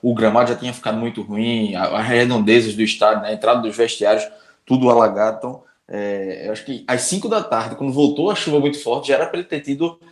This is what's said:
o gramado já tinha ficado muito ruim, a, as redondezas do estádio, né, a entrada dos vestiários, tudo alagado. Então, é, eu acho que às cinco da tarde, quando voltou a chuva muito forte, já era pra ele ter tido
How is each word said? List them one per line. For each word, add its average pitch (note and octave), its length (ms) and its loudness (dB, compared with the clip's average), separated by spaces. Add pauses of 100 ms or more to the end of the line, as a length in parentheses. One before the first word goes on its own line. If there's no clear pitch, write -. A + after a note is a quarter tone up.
o A#2+ 120 0
gramado A2+ 360 4
já A#2+ 60 -2
tinha B2 180 -8
ficado A2 240 -6
muito A2+ 240 -6
ruim, G#2+ 520 -2
a, F#2 260 -2
as A2 80 -4
redondezas A#2 680 4
do G#2+ 60 -2
estádio, G#2+ 420 2
né, G#2 60 -6
a A2 40 -4
entrada A2+ 280 2
dos A2 140 -6
vestiários, G#2+ 520 0 (380)
tudo B2+ 240 2
alagado. A2 480 4
Então, B2+ 260 -12 (240)
é, G2 600 -6
eu G#2+ 40 -4
acho A2 140 -10
que C3 200 -10
às B2+ 180 -2
cinco G3+ 260 -4
da G#3+ 120 0
tarde, A2+ 340 -4
quando C#3 180 -4
voltou D3 360 2
a G3+ 60 0
chuva D3+ 240 0
muito C#3+ 220 0
forte, C3+ 260 -4
já C#3 80 4
era E3 100 2
pra - 140 -6
ele F3+ 80 -8
ter D3 140 -6
tido C#3+ 360 -4 (140)